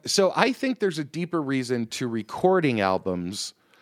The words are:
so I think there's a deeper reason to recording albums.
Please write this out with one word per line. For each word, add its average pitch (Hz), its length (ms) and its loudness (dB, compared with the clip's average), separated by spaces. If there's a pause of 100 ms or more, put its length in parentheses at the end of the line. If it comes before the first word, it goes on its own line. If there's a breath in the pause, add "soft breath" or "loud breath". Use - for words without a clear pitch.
so 190 300 2
I 226 180 4
think 262 260 -4
there's 180 200 -2
a 156 40 -4
deeper 165 380 -4
reason 127 460 -2
to 123 200 -6
recording 123 760 2
albums. 92 720 -2 (280 soft breath)